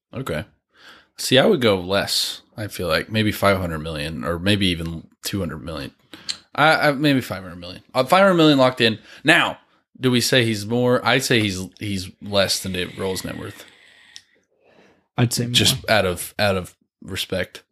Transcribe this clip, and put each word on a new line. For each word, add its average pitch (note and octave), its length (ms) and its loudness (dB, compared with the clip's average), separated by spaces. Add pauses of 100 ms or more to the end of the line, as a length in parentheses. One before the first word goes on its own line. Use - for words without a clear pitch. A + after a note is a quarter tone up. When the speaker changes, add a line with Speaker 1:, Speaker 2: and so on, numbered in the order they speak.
(140)
Speaker 1:
Okay. E2 320 -6 (720)
See, - 200 2
I C#3+ 80 6
would G3 160 2
go G#2 180 4
less. F2+ 640 -4 (140)
I G#2+ 120 -8
feel F#2 200 -8
like D#2+ 240 -2
maybe G#2+ 200 0
five G2 260 2
hundred E2 220 -4
million D#2 440 -8
or E2+ 160 -4
maybe G2 280 2
even E2 400 -4 (160)
two - 160 -6
hundred D#2 240 -8
million. D2 280 -10 (640)
I, D3+ 340 4
I - 20 4
maybe C#3 300 2
five F#2+ 220 -8
hundred F2+ 140 -16
million. F2+ 260 -16 (100)
Uh, B2+ 100 2
five F3+ 180 4
hundred G3 140 6
million D#3 220 6
locked B2+ 240 2
in. A2 180 2 (240)
Now, C#3 340 2 (420)
do B2+ 120 2
we B2 100 4
say B2 240 4
he's G#2 200 -2
more? B2 400 0
I'd B2+ 180 2
say A#2+ 180 2
he's, F#2+ 180 -2 (200)
he's G2 300 -6 (120)
less G2 400 0
than F#2+ 120 -8
Dave F2+ 160 -6
Grohl's F#2+ 360 -6
net - 120 -10
worth. - 280 -14 (1500)
Speaker 2:
I'd A#2+ 160 2
say A#2+ 120 -4
more. A#2+ 80 -8
Speaker 1:
Just C#3 360 0
out G#2+ 160 4
of, F2+ 340 -6
out G2+ 160 2
of F2+ 200 -8 (260)
respect. - 720 -8